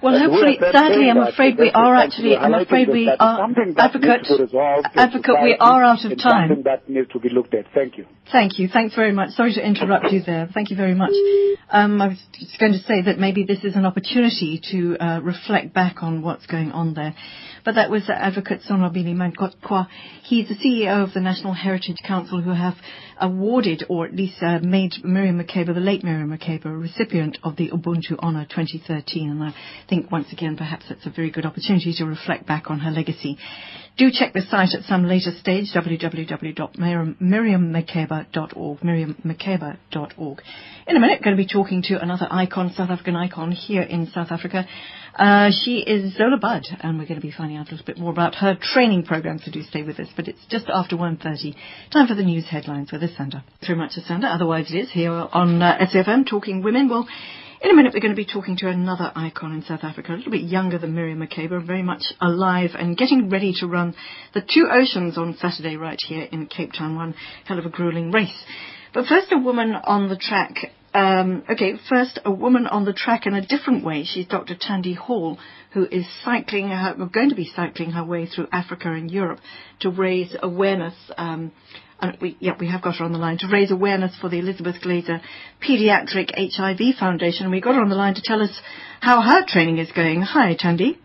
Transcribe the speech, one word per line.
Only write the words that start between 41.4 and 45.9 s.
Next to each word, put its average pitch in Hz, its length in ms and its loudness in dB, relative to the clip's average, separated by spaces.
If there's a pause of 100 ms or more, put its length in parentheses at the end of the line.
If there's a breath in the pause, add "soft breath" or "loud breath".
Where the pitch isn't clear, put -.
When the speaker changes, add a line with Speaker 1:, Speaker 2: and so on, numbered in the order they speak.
Speaker 1:
talking 190 380 0
to - 180 -2
another 180 300 -2
icon, 185 400 -2
South 180 180 -4
African 175 280 -4
icon 175 340 -6
here 180 300 -4
in 170 260 -4
South 170 240 -8
Africa. 180 340 -6 (480 loud breath)
Uh, 202 380 6
she 233 280 0
is 196 360 -2